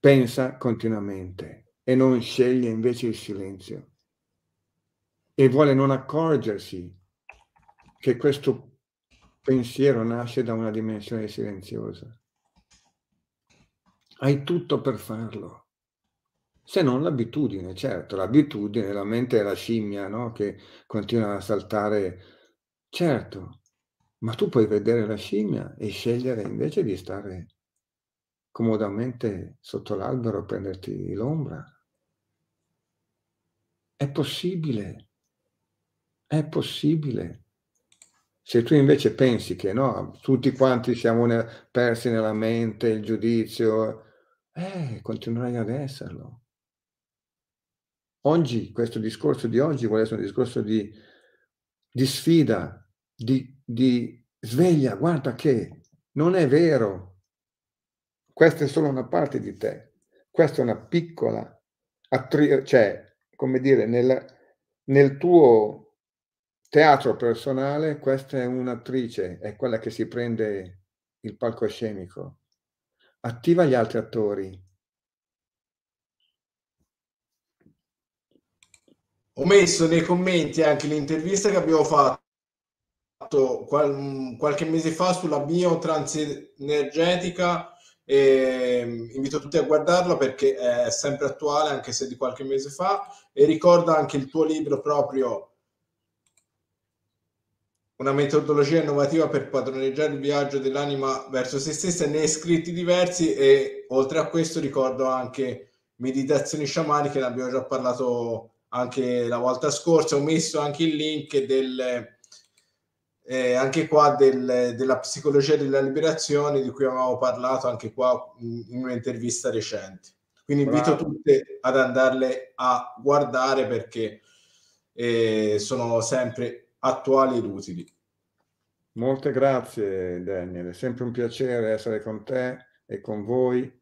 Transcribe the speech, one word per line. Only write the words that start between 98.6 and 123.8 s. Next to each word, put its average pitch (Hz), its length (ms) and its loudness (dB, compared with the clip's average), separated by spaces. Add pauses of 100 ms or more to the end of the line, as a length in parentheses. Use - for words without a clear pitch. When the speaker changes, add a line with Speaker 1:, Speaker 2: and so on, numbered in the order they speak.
Speaker 2:
innovativa 147 480 2
per - 200 -2
padroneggiare 135 640 -2
il 139 80 -8
viaggio 139 400 -2
dell'anima 135 720 -2
verso 127 300 -2
se 151 120 -6
stessa, 165 340 -2
ne 147 140 -2
hai 151 80 2
scritti 170 460 0
diversi, 175 600 2
e 135 560 4
oltre 135 300 0
a - 80 -2
questo 165 320 -2
ricordo 131 460 -2
anche 127 640 -4 (280)
Meditazioni 135 680 -2
sciamaniche, 147 540 0
ne 127 60 0
abbiamo 127 240 -4
già 131 140 -2
parlato 123 920 -4 (120)
anche 123 600 -2
la 120 80 -2
volta 127 340 0
scorsa. 156 460 2
Ho 139 40 2
messo 160 380 0
anche 147 240 -2
il 160 100 2
link 151 520 -4
del, 127 600 -2 (1160)
eh, 127 300 0
anche 135 340 0
qua 151 280 6
del, 123 600 4
della 127 240 0
psicologia 143 560 2
della 139 240 0
liberazione, 147 840 0
di 127 100 -4
cui 135 120 -4
avevamo 127 340 0
parlato 127 520 -2
anche 113 240 -8
qua 123 460 0
in, 117 320 -10
in 127 120 -6
un'intervista 120 640 -4
recente. 101 600 -8 (340)
Quindi 143 220 2
invito 151 300 2
Speaker 1:
Bravo. 156 160 -6
Speaker 2:
tutte - 500 2
ad 127 160 2
andarle 131 800 2
a - 460 0
guardare 131 680 2
perché, 110 520 -6 (720)